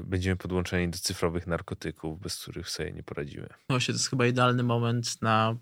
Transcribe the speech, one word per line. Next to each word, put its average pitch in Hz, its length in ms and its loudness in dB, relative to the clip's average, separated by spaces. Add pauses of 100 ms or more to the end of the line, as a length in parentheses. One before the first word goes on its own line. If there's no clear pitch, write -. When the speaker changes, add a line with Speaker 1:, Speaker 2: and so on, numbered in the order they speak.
Speaker 1:
będziemy 92 320 0
podłączeni 90 520 0
do 82 100 -4
cyfrowych 87 480 -2
narkotyków, 80 760 -6
bez 87 220 -8
których - 280 -10
sobie 82 220 -6
nie 85 100 -10
poradzimy. - 480 -8
Speaker 2:
No - 60 -20 (120)
właśnie, 127 260 2
to - 40 -2
jest - 120 0
chyba 123 160 4
idealny 123 360 4
moment 120 600 2
na 113 400 4